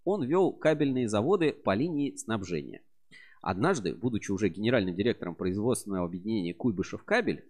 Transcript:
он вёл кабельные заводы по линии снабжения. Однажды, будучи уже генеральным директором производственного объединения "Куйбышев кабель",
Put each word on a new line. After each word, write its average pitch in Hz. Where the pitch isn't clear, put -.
он 185
вёл 160
кабельные 143
заводы 139
по -
линии 143
снабжения. 87
Однажды, 98
будучи 113
уже 101
генеральным 98
директором 101
производственного 98
объединения 90
"Куйбышев 101
кабель", 190